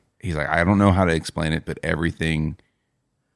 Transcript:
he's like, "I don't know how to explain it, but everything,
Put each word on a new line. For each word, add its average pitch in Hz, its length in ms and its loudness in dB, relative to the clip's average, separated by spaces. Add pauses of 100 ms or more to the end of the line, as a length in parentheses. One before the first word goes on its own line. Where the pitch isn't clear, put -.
(180)
he's 85 160 -6
like, 73 140 -4
"I 85 160 2
don't 98 140 4
know 101 120 6
how 92 140 4
to 82 100 2
explain 80 380 -4
it, 80 120 -4
but - 200 -10
everything, 80 720 -2 (800)